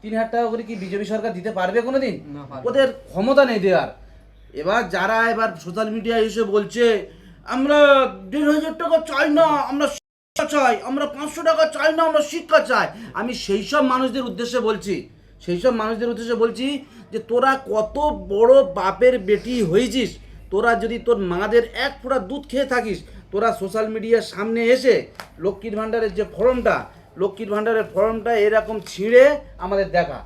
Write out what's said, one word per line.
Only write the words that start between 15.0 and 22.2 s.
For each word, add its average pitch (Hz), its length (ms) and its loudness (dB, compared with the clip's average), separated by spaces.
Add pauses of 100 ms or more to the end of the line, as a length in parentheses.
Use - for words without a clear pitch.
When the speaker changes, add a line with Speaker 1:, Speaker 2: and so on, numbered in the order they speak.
Speaker 1:
সেই 175 180 -4
সব 247 140 2
মানুষদের 226 360 -4
উদ্দেশ্যে 233 260 -4
বলছি 226 320 -2 (440)
যে 220 80 -6
তোরা 247 320 0 (160)
কত 214 300 -2 (320)
বড় 226 240 6 (200)
বাপের 208 460 2
বেটি 208 420 -2
হয়েছিস, 208 480 0 (420)
তোরা 226 240 2
যদি 226 240 -4
তোর 233 180 0
মাদের 202 460 0 (120)
এক 269 260 -4
ফোঁটা 254 180 -2
দুধ 254 300 -8